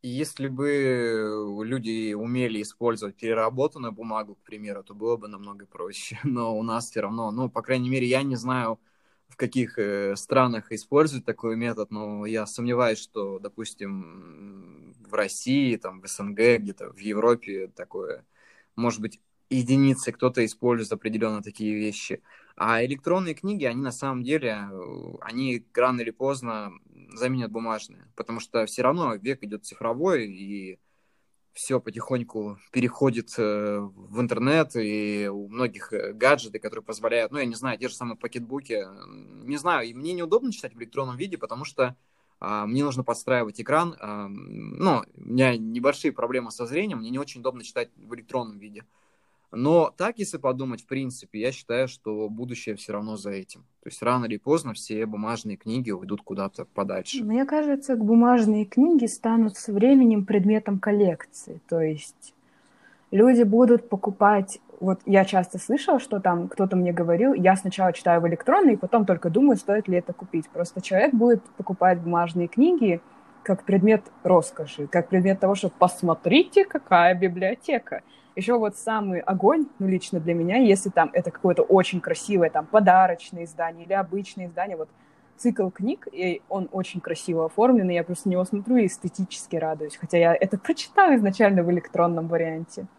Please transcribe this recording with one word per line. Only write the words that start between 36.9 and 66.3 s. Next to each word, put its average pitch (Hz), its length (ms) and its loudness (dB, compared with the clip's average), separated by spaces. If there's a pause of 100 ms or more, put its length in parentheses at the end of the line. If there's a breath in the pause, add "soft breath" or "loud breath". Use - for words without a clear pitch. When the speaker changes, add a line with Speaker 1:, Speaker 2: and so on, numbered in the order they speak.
Speaker 1:
ну, 147 60 -6
я 135 60 -2
не 117 100 -6
знаю, 117 240 -6
те 127 100 -8
же - 60 -12
самые 117 220 -10
покетбуки, 123 560 -10
э, 101 140 -4 (580)
не 139 120 -6
знаю, 143 320 -2
и 113 60 -16
мне 151 180 -8
неудобно 190 400 -2
читать 123 220 -14
в 117 40 -20
электронном 123 380 -8
виде, 180 200 -10
потому 123 280 -12
что, 123 300 -2 (460)
а, 104 260 -6
мне 127 160 -2
нужно 131 200 -4
подстраивать 117 580 -4
экран, 160 400 -2
а, 104 280 -10
ну, 98 760 -4 (140)
у - 40 -20
меня 123 360 2
небольшие 123 560 -2
проблемы 120 380 -6
со 120 160 -10
зрением, 160 320 -4
мне 113 120 -10
не 131 80 -6
очень 131 220 -12
удобно 123 220 -6
читать 120 340 -8
в 110 180 -16
электронном 117 440 -8
виде. 104 240 -20 (680)
Но 151 460 2
так, 220 220 -4
если 196 200 -8
подумать, 131 440 -4
в - 40 -20
принципе, 131 540 -8
я 123 120 -2
считаю, 127 340 -4
что 107 420 -8
будущее 113 460 -10
все - 180 -12
равно 107 240 -8
за 101 140 -10
этим. 95 300 -12 (220)
То - 60 -16
есть - 140 -14
рано 120 220 0
или 113 120 -6
поздно 143 360 -2
все 110 340 -6
бумажные 107 500 -6
книги 113 340 -6
уйдут 95 320 -6
куда-то 98 420 -8
подальше. 98 580 -6
Speaker 2:
Мне 226 220 0
кажется, 277 500 -2
бумажные 220 680 4
книги 262 420 4
станут 226 500 0
со - 160 -8
временем 226 520 8
предметом 208 540 2
коллекции. 190 880 0
То 165 120 0
есть - 520 -6 (800 soft breath)
люди 240 320 8
будут 233 460 6
покупать, 202 720 2 (220)
вот 190 240 -2
я 196 200 6
часто 190 340 0
слышала, 285 400 2
что 208 200 -4
там 180 300 0